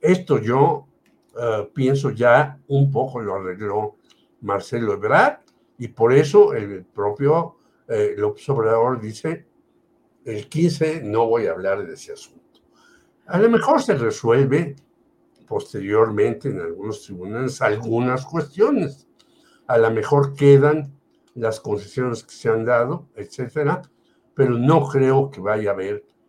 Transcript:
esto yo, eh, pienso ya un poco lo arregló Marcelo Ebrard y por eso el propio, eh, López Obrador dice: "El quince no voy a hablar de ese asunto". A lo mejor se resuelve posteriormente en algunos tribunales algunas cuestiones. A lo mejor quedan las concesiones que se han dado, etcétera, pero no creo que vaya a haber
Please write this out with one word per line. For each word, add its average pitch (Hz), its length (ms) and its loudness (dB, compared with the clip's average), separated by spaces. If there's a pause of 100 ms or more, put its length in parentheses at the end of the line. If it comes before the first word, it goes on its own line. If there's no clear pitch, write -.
esto 165 380 2
yo, 139 480 0 (520)
eh, 110 340 -4
pienso 135 380 0
ya 120 560 2
un 139 240 2
poco 127 280 -4
lo 101 160 -6
arregló 98 600 -6 (460)
Marcelo 104 520 -4
Ebrard 156 460 2 (380)
y 120 120 -12
por 120 240 2
eso 156 400 6
el 101 320 -8
propio, 143 720 -2 (320)
eh, 104 300 -2
López 104 320 -4
Obrador 113 520 0
dice: 110 460 -10 (800)
"El 104 240 -10
quince 160 540 0
no 110 240 0
voy 113 200 0
a 85 40 -2
hablar 95 360 -4
de 80 80 -16
ese - 180 -18
asunto". - 480 -20 (680)
A 180 120 -4
lo 226 100 6
mejor 262 320 2
se 233 140 0
resuelve 135 800 0 (720)
posteriormente 107 1040 0
en 98 100 -8
algunos 87 440 -10
tribunales 107 580 -8
algunas 117 640 -2
cuestiones. 180 840 -2 (600)
A 120 100 2
lo 113 140 4
mejor 139 440 0
quedan 143 580 4 (420)
las 110 240 -4
concesiones 113 640 -6
que - 100 -20
se - 160 -4
han 113 160 -2
dado, 120 500 -2
etcétera, 131 640 -6 (520)
pero 123 240 0
no 139 300 4
creo 135 420 2
que - 120 -16
vaya 104 300 -2
a - 20 -2
haber 98 320 -8 (220)